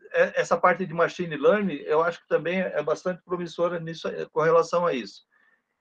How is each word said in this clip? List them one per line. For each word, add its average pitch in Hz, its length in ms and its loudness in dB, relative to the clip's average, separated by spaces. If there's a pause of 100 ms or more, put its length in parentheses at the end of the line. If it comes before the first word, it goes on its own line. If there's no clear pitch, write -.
(120)
é, 180 300 2
essa 165 140 0
parte 180 300 2
de 156 80 -10
machine 165 420 -2
learning, 160 500 2
eu 151 160 2
acho 170 200 -2
que - 60 -20
também 170 320 0
é 180 220 -4
bastante 160 420 -4
promissora 175 560 -4
nisso, 160 280 -10
é, 156 240 -6
com 156 100 -2
relação 165 440 4
a 160 80 2
isso. 113 300 -8 (580)